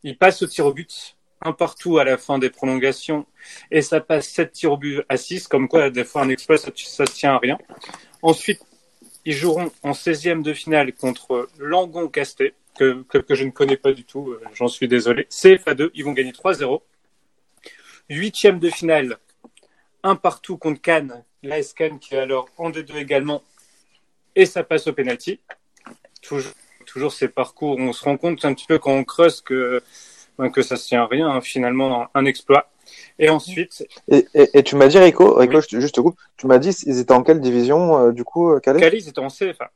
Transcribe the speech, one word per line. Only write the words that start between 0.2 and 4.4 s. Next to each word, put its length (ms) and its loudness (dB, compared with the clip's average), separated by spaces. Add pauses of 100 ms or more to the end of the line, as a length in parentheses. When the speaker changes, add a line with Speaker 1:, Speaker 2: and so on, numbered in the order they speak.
Speaker 1:
au 60 -4
tir 180 -4
au 80 2
but, 440 -18 (240)
un 100 -6
partout 460 -2
à 80 4
la 120 0
fin 220 -6
des 100 -2
prolongations, 760 -4 (460)
et 100 2
ça 180 -2
passe 300 -4
sept 240 -4